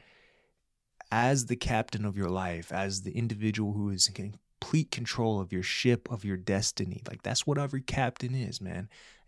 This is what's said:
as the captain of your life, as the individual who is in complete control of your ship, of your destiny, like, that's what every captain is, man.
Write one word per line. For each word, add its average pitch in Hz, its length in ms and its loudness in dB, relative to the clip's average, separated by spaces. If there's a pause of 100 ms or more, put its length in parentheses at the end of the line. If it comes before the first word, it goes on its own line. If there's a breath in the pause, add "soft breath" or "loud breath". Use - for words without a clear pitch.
(1120 soft breath)
as 123 340 6
the 120 100 0
captain 110 500 0
of 98 120 -2
your 95 120 2
life, 90 420 -2
as 95 300 -2
the 98 100 -6
individual 107 640 0
who 104 160 0
is 95 180 4
in - 60 -10
complete - 760 -2
control 113 480 0
of 90 120 -6
your 92 120 -2
ship, - 480 2
of 107 140 -6
your 98 120 0
destiny, 98 680 0
like, - 160 -12
that's - 240 -2
what 143 100 4
every 139 240 -2
captain 127 540 0
is, 123 260 -4
man. 92 280 -6 (380 loud breath)